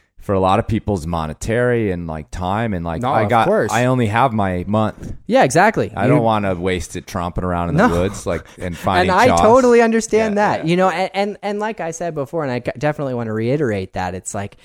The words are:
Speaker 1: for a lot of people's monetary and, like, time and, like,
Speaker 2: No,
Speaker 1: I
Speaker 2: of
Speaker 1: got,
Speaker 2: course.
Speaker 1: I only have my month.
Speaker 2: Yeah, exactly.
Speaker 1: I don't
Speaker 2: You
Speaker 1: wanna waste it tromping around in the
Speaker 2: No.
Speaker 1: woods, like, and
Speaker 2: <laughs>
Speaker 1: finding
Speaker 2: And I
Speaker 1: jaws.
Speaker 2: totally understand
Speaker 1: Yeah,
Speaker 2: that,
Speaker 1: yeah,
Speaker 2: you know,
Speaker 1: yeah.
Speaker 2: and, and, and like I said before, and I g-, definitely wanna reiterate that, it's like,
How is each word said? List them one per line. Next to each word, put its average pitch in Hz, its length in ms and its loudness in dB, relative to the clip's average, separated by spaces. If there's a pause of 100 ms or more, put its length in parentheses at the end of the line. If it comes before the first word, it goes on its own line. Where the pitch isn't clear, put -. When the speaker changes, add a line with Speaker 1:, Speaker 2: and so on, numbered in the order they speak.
(200)
Speaker 1:
for - 140 -4
a 95 80 2
lot 95 180 4
of - 80 -2
people's 98 400 -2
monetary 110 840 -2
and, 87 160 -6
like, 78 220 -10
time 101 440 -4
and, 85 100 -4
like, 82 180 -4
Speaker 2:
No, 127 80 -2
Speaker 1:
I 143 120 2
Speaker 2:
of 104 80 0
Speaker 1:
got, 113 180 4
Speaker 2:
course. 170 240 2
Speaker 1:
I 120 140 2
only 127 220 2
have 117 260 2
my 92 340 0
month. 107 480 -2 (120)
Speaker 2:
Yeah, 233 180 4
exactly. 156 500 2
Speaker 1:
I 98 120 0
don't 139 100 4
Speaker 2:
You 117 60 2
Speaker 1:
wanna 104 320 2
waste 90 420 -4
it 85 80 -10
tromping 87 380 -4
around 87 260 -2
in 147 80 0
the 226 100 4
Speaker 2:
No. 87 140 2
Speaker 1:
woods, 101 240 -4
like, 87 200 -4 (120)
and 87 200 -8
Speaker 2:
<laughs> - 0 -
Speaker 1:
finding 180 320 0
Speaker 2:
And 185 80 2
I 247 100 6
Speaker 1:
jaws. 170 120 4
Speaker 2:
totally 240 420 6
understand 220 540 0
Speaker 1:
Yeah, 196 220 0
Speaker 2:
that, - 80 -6
Speaker 1:
yeah, 160 60 0
Speaker 2:
you 175 40 2
know, 185 140 4
Speaker 1:
yeah. 165 80 -2
Speaker 2:
and, 185 160 -2
and, 202 280 -2
and 202 180 -4
like 214 200 -6
I 165 120 -6
said 170 220 -8
before, 151 300 -4
and 131 80 -4
I 123 80 -2
g-, - 180 -8
definitely 143 360 -4
wanna 117 180 -4
reiterate 113 640 -2
that, 92 220 -4
it's - 200 -10
like, 101 300 -10